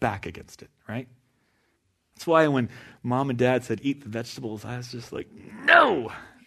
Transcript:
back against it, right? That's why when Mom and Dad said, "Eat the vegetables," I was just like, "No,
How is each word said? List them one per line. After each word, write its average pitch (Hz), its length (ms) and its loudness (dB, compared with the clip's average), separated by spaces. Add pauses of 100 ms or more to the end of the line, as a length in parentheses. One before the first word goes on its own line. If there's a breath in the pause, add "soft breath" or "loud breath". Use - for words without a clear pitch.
back 104 240 -2
against - 380 -14
it, - 80 -20 (180)
right? 117 180 -8 (1080)
That's - 120 -12
why 160 220 6
when 131 220 2 (320 loud breath)
Mom 127 260 -2
and 123 100 -4
Dad 123 240 4
said, 110 200 -6
"Eat 139 200 -4
the 104 60 -14
vegetables," 110 560 -10
I 120 140 -10
was 123 120 -12
just 117 220 -14
like, - 160 -10 (360)
"No, 269 460 6 (360 loud breath)